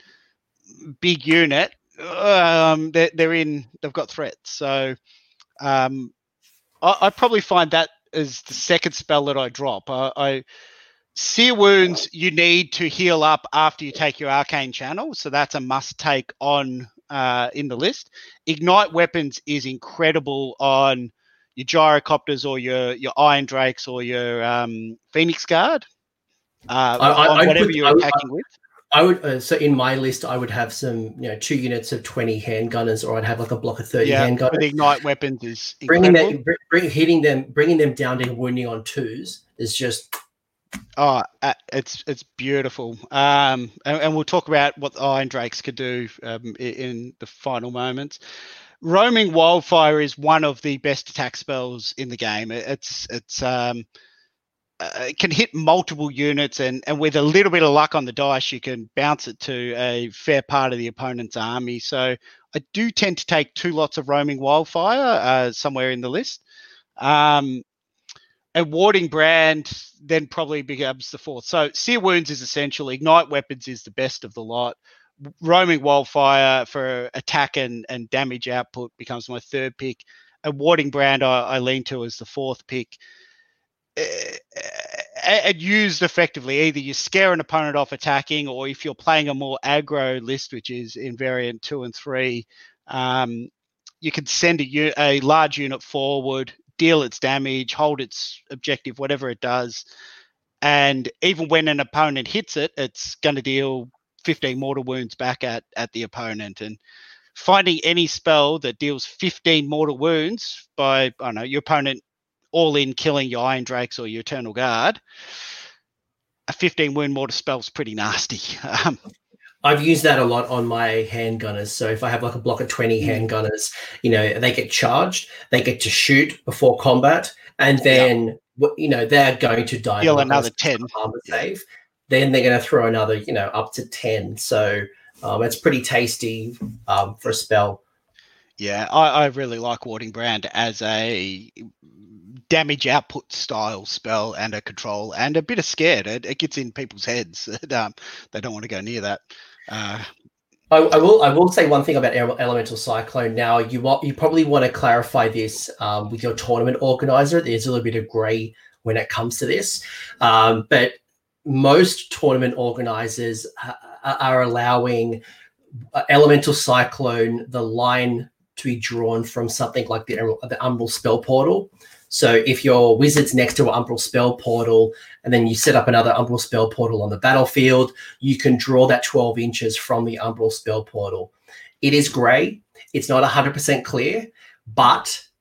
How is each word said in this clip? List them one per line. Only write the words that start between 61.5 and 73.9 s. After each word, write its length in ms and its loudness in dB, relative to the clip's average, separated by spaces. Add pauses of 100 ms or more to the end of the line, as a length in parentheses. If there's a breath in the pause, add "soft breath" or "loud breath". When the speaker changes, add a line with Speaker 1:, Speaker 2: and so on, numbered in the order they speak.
Speaker 1:
So 360 -2 (400 soft breath)
I 80 -6 (100)
do 160 -2
tend 280 -2
to 80 -10
take 280 0
two 180 -6
lots 260 -2
of 100 -8
Roaming 320 0
Wildfire, 800 2
uh, 300 2
somewhere 400 -4
in 100 -4
the 80 -6
list. 320 -6 (560 soft breath)
Um, 640 2 (920 soft breath)
and 180 -2
Warding 360 2
Brand 640 2 (320)
then 260 -2
probably 340 -6
becomes 500 -8
the 60 -16
fourth. 260 -14
So 300 0
Seer 260 -2
Wounds 300 2
is 120 -10
essential. 480 -6
Ignite 400 4
Weapons 380 -6
is 160 -14
the 80 -20